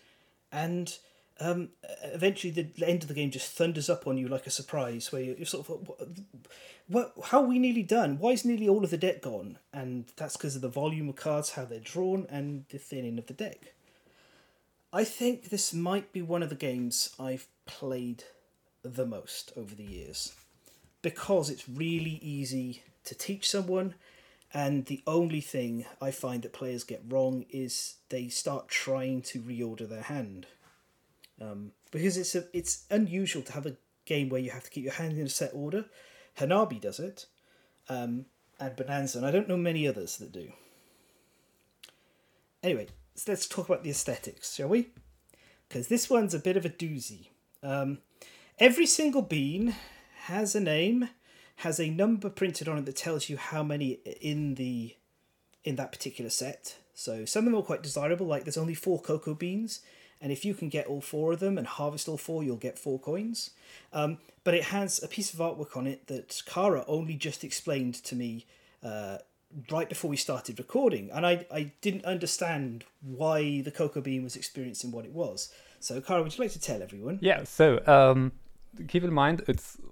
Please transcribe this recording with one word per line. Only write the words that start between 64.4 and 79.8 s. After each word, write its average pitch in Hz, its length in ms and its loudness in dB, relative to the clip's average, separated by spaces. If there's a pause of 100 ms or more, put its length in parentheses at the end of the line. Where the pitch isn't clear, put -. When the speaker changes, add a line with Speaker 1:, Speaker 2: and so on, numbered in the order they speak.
Speaker 1:
but 170 120 6
it 170 100 4
has 196 380 0
a - 40 -6
piece - 240 -6
of 160 80 -6
artwork 156 380 -4
on 127 80 -2
it 135 220 -6
that - 400 -8
Kara 180 400 4
only 160 260 0
just 151 300 -6
explained 131 500 -2 (120)
to 127 100 -6
me, 117 300 -4 (360)
uh, 104 380 -6 (520)
right 160 160 0
before 160 220 -4
we 143 80 -2
started 123 420 -4
recording, 156 520 2
and 160 140 2
I, 175 260 4
I 147 200 -2 (100)
didn't 196 220 0
understand 160 800 -2 (180)
why 147 600 2
the 143 100 -6
cocoa 147 300 0
bean 131 220 -2
was 123 120 -8
experiencing 123 560 -8
what 117 140 -8
it 131 80 -14
was. 147 400 -4 (260)
So, 127 220 -4
Kara, 175 220 4
would 156 140 -4
you 254 60 0
like 208 100 0
to - 60 -10
tell 107 240 -2
everyone? 113 380 -6
Speaker 2:
Yeah, 175 240 6
so, 147 420 8
um, 131 460 10 (560)
keep 175 140 4
in 175 100 2
mind, 151 340 6
it's - 300 0 (140)